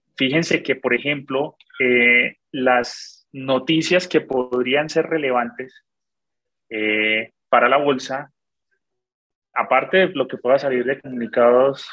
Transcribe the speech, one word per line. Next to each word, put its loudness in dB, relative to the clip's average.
Fíjense -2
que, -2
por -2
ejemplo, -4
eh, 2
las -2
noticias 0
que 2
podrían -2
ser 0
relevantes, -4
eh, -2
para 4
la 4
bolsa, -4
aparte 0
de 4
lo -4
que -10
pueda 2
salir -2
de -4
comunicados 2